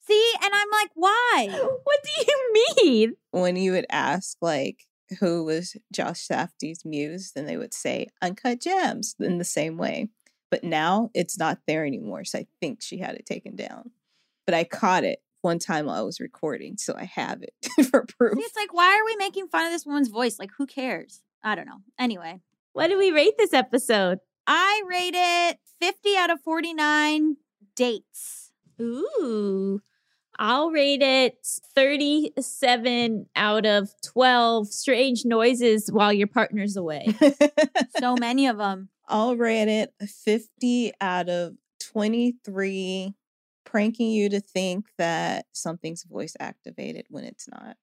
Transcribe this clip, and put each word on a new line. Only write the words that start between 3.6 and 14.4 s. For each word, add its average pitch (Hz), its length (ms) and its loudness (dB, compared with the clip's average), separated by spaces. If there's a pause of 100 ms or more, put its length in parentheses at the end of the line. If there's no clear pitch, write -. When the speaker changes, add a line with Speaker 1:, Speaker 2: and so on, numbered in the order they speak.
Speaker 3:
would 180 160 0
ask, 143 540 -2
like, 151 440 -2 (340)
who 170 240 0
was 160 320 -4 (160)
Josh - 340 -6
Safdie's 156 580 -6
muse, 156 500 -8
then 147 120 -8
they 82 100 -8
would - 180 -10
say, - 340 -6 (120)
"Uncut 240 400 -4
Gems," 349 600 -4
in 175 180 -2
the 175 60 -4
same 160 340 -4
way. 175 300 -4 (420)
But - 140 -4
now 175 500 0
it's - 240 -4
not 160 280 -2
there 156 200 -2
anymore, 110 380 -8
so - 160 -8
I - 60 -14 (140)
think 151 220 -8
she - 160 -12
had - 160 -8
it - 120 -18
taken - 300 -12
down. - 340 -14 (560)